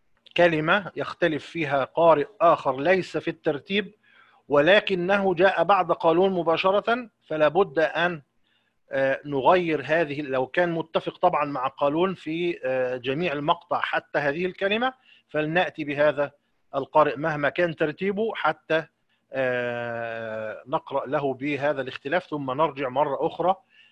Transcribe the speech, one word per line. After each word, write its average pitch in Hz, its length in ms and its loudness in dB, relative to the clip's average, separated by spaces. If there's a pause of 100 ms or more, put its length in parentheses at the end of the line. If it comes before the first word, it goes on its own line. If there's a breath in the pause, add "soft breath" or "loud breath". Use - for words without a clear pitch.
(380)
كلمة 170 580 2
يختلف 151 500 -2
فيها 143 380 -2
قارئ 156 440 4 (140)
آخر 143 380 2
ليس 175 380 0
في 151 100 -4
الترتيب، 170 680 -4 (520 soft breath)
ولكنه 190 880 4
جاء 170 300 2
بعد 180 280 2
قالون 170 400 2
مباشرة، 190 800 0 (180)
فلا 156 200 0
بد 165 320 0
أن، 156 420 0 (720)
آه، 135 340 0
نغير 143 600 2
هذه، 151 360 0
لو 131 260 -2
كان 175 240 0
متفق 170 460 -6
طبعًا 160 280 2
مع 143 220 -6
قالون 160 460 0
في، 165 520 -6
آه، 127 320 -2
جميع 139 360 -4
المقطع 143 480 -2
حتى - 380 -4
هذه 147 260 -2
الكلمة، 214 480 -2 (360 soft breath)
فلنأتي 156 540 -2
بهذا 143 480 0 (440)
القارئ 143 400 2
مهما 147 340 -2
كان 175 260 0
ترتيبه 190 600 -2
حتى، 156 500 -2 (480)
آه، 117 1300 -6
نقرأ 135 380 -4
له 139 280 -2
بهذا 139 480 -4
الاختلاف، 143 440 -4
ثم 139 260 -6
نرجع 139 380 -2
مرة 139 380 0
أخرى 175 280 0 (360 soft breath)